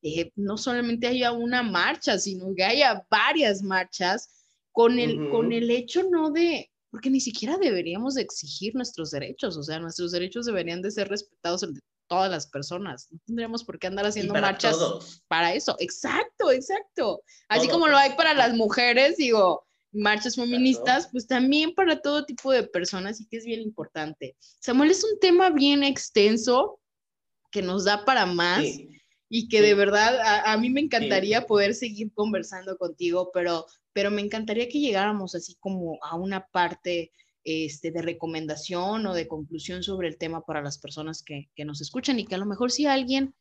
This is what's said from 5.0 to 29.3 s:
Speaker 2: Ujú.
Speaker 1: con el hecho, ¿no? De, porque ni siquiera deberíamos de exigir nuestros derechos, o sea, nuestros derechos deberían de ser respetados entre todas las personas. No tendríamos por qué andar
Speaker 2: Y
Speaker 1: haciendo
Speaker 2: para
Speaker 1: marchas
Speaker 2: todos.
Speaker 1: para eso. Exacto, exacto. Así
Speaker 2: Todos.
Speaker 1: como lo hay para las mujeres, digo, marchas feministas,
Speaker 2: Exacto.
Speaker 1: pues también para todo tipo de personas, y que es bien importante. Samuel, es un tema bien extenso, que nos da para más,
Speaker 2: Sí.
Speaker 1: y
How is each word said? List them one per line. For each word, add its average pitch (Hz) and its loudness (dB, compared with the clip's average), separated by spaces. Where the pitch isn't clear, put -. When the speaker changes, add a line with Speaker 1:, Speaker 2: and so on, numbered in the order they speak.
Speaker 2:
Ujú. 147 -2
Speaker 1:
con 233 2
el 233 0
hecho, 247 0
¿no? 339 2
De, 320 0
porque 226 -6
ni 269 4
siquiera 254 -4
deberíamos 220 0
de 262 -2
exigir 190 -8
nuestros 170 -8
derechos, 160 -8
o 147 -10
sea, 156 -8
nuestros 170 -8
derechos 185 -6
deberían 180 -4
de 160 -6
ser 196 -4
respetados 185 -6
entre - -10
todas 190 0
las 160 -6
personas. 151 -10
No 160 -20
tendríamos 226 -8
por - -14
qué 185 -6
andar 196 -4
Speaker 2:
Y 208 2
Speaker 1:
haciendo 202 -4
Speaker 2:
para 196 2
Speaker 1:
marchas 196 0
Speaker 2:
todos. - -4
Speaker 1:
para 170 2
eso. - -2
Exacto, 277 -2
exacto. 262 -2
Así 233 4
Speaker 2:
Todos. - 0
Speaker 1:
como 339 4
lo 285 8
hay 277 6
para 320 4
las 247 4
mujeres, 240 4
digo, 220 4
marchas 208 0
feministas, 247 2
Speaker 2:
Exacto. 339 -4
Speaker 1:
pues 247 -6
también 285 2
para 339 2
todo 294 -2
tipo 269 -4
de 254 4
personas, 190 -4
y 220 -18
que 226 -12
es 226 -12
bien 233 -6
importante. 156 -10
Samuel, 269 4
es 381 2
un 427 0
tema 370 6
bien 285 4
extenso, 240 2
que 202 -4
nos 185 -2
da 208 2
para 254 4
más, 175 2
Speaker 2:
Sí. - -8
Speaker 1:
y 226 -2